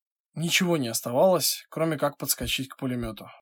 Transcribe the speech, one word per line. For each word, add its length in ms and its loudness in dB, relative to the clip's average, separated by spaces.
ничего 440 2
не 100 -2
оставалось, 800 2
кроме 300 -2
как 180 -2
подскочить 520 -4
к 100 -20
пулемету. 500 -6